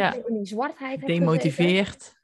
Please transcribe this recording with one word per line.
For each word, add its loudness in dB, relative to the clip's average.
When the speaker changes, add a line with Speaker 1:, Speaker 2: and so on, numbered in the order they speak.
Speaker 1:
Ja. -10
Speaker 2:
in -4
die -2
zwartheid -6
heb -6
gezeten. 2
Speaker 1:
Demotiveerd. 0